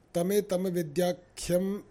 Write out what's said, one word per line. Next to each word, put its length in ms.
तमे 280
तम 260
विद्याख्यम 1200